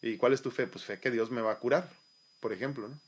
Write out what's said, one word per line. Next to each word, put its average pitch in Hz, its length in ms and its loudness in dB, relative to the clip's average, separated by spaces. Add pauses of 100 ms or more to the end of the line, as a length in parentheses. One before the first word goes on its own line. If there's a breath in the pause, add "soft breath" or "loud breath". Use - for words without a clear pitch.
"¿Y 110 140 -2
cuál 127 160 6
es 131 100 0
tu 120 80 -4
fe?". 127 160 0
"Pues - 160 -12
fe 101 160 -8
que 131 100 0
Dios 113 220 0
me 120 100 -2
va 110 100 2
a 107 60 -2
curar", 151 320 2 (500)
por 107 140 -2
ejemplo, 120 340 -6
¿no? 143 200 -14